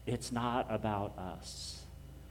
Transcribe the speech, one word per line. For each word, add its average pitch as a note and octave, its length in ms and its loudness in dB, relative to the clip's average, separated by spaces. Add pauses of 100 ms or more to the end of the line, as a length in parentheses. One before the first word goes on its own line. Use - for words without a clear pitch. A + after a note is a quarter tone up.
it's A#2+ 240 0
not A#2+ 400 4
about G#2 480 2
us. - 640 -6 (480)